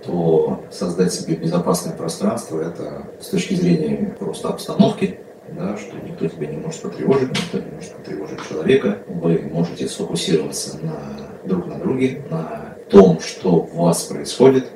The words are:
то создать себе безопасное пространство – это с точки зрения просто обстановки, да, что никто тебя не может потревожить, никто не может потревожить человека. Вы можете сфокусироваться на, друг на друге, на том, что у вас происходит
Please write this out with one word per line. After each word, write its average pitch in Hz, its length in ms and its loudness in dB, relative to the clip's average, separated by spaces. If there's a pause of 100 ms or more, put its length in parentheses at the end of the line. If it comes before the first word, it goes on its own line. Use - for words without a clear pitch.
то 82 680 2
создать 90 400 0
себе - 240 -4
безопасное - 580 -2
пространство – - 680 -4
это - 460 -8 (140)
с - 80 -16
точки - 260 -2
зрения 175 640 0
просто - 300 -6
обстановки, - 720 2 (360)
да, 92 200 -4
что - 280 -12
никто - 220 -6
тебя 78 220 -6
не 73 80 -8
может - 260 -8
потревожить, - 460 2
никто - 300 -4
не - 140 -8
может - 200 -14
потревожить - 560 -10
человека. 202 580 2
Вы - 460 0
можете 170 340 -2
сфокусироваться - 960 -2
на, - 160 -6 (460)
друг 175 220 -2
на 151 120 -8
друге, 127 520 0
на - 440 -6 (160)
том, 92 300 10
что - 520 2
у 170 120 0
вас - 180 4
происходит - 720 4